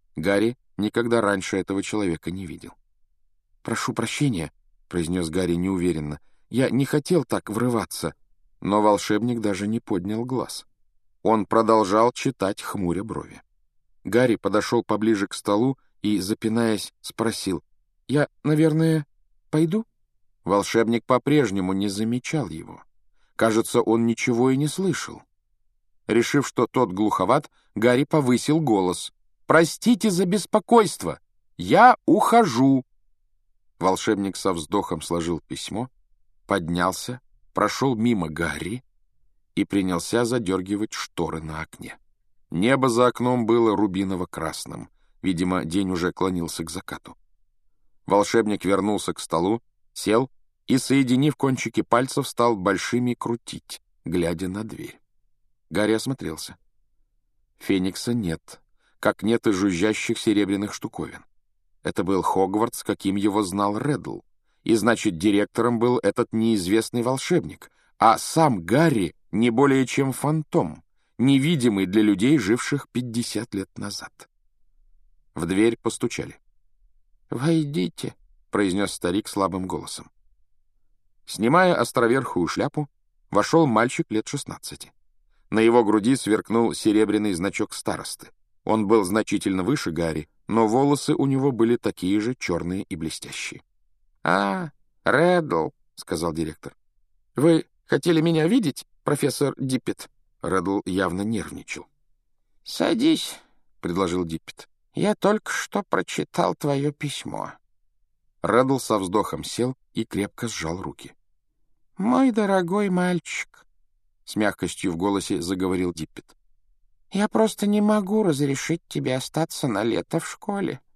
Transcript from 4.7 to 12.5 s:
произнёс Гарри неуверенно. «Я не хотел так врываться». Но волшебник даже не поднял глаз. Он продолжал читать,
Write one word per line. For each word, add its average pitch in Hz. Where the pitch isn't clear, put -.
произнёс 85
Гарри 87
неуверенно. 87
«Я 120
не 135
хотел 151
так -
врываться». 107
Но 104
волшебник 107
даже 101
не 110
поднял 104
глаз. 127
Он 107
продолжал 110
читать, -